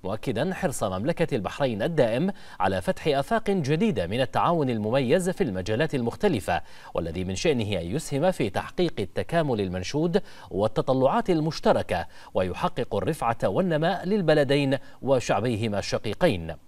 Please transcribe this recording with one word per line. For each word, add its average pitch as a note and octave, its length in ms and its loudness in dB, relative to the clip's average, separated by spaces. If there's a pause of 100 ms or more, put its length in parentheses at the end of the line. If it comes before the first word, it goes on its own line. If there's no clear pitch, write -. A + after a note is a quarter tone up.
مؤكدا A#2+ 500 -2
حرص C#3+ 300 -2
مملكة A#2 520 0
البحرين G#2+ 460 -2
الدائم C#3+ 480 2 (300)
على F#2+ 200 2
فتح F3+ 280 -2
آفاق D3 420 0
جديدة D#3 560 2
من G#2+ 140 -2
التعاون C3 500 2
المميز B2+ 600 2
في - 140 0
المجالات A2 500 0
المختلفة، A#2 680 0 (320)
والذي E2+ 300 -2
من F#2+ 100 -4
شأنه G#2+ 460 0
أن E2+ 60 -6
يسهم C#3+ 440 0
في A#2+ 200 0
تحقيق - 480 -2
التكامل A2+ 600 0
المنشود C3+ 640 0 (280)
والتطلعات C3 800 2
المشتركة، D3+ 760 0 (280)
ويحقق G#2+ 600 -2
الرفعة A#2 500 0
والنماء D#3+ 640 0
للبلدين D3 720 2 (240)
وشعبيهما A2+ 760 0
الشقيقين. G2+ 760 0 (140)